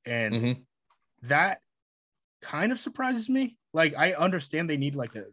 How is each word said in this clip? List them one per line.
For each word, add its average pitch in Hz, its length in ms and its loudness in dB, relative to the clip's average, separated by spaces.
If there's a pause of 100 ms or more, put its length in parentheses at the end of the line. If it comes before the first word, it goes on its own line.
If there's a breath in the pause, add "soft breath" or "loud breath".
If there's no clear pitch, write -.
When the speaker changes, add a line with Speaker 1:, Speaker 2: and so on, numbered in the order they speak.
Speaker 1:
And 117 300 0
Speaker 2:
Mm-hmm. 120 260 0 (600)
Speaker 1:
that 156 360 2 (840)
kind 180 280 0
of 247 80 -2
surprises 254 480 -4
me. 262 300 0 (160)
Like, 160 240 4
I 170 160 4
understand 165 560 0
they 147 80 0
need, 139 180 -2
like, 127 200 -6
a 104 180 -10